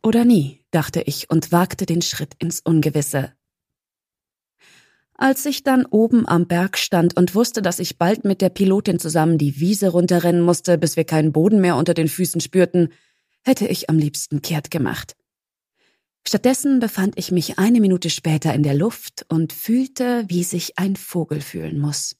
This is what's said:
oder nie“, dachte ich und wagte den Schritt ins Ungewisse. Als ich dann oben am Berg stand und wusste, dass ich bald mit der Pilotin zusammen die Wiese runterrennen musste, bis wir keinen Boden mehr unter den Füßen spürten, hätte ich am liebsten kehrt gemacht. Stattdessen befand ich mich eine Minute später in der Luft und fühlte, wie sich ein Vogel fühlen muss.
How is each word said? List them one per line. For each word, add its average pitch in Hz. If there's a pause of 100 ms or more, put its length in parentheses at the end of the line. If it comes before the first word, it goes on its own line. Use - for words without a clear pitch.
oder 226
nie“, 175
dachte 165
ich -
und -
wagte 180
den 170
Schritt -
ins 170
Ungewisse. 151 (1800)
Als 269
ich 285
dann 262
oben 226
am 175
Berg 175
stand 175
und 175
wusste, 226
dass 180
ich -
bald 202
mit 196
der 185
Pilotin 190
zusammen 160
die 143
Wiese 196
runterrennen 175
musste, 170
bis 160
wir 160
keinen 156
Boden 190
mehr 180
unter 151
den 165
Füßen 170
spürten, 175 (560)
hätte 262
ich -
am 160
liebsten 147
kehrt 151
gemacht. - (1080)
Stattdessen 254
befand 208
ich 180
mich 180
eine 226
Minute 185
später 156
in 147
der 143
Luft -
und 160
fühlte, 247
wie 175
sich -
ein 190
Vogel 156
fühlen 151
muss. 147